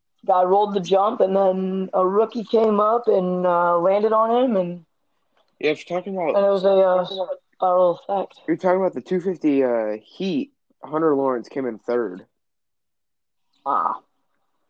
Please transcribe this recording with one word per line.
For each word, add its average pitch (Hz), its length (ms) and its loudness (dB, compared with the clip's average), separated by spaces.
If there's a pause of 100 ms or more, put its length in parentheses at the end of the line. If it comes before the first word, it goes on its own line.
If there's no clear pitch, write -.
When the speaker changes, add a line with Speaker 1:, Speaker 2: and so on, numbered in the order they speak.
(260)
Speaker 1:
guy 185 160 2
rolled 202 320 2
the 202 60 -2
jump, 196 400 0
and 190 140 2
then 190 600 0
a 185 120 2
rookie 214 380 0
came 220 360 2
up 226 280 0
and, 180 380 0
uh, 175 320 2
landed 196 340 2
on 226 320 2
him, 233 120 0
and 175 280 -4 (760)
Speaker 2:
Yeah, 147 120 0
if - 180 -6
you're 175 100 -4
talking 190 160 -8
about 170 220 -2
Speaker 1:
and 202 80 2
it 202 60 4
was 190 140 0
a, 196 60 4
uh, 185 360 4 (480)
spiral 180 520 2
effect. 196 400 -6
Speaker 2:
You're 160 120 -2
talking 185 220 0
about 180 120 -2
the 131 80 -10
two 185 200 -4
fifty, 151 440 0
uh, 110 380 -2
heat. 175 500 -6 (320)
Hunter 156 320 0
Lawrence 131 320 -2
came 135 180 -8
in 110 120 -8
third. 110 480 -6 (1400)
Speaker 1:
Ah. 127 360 -4 (680)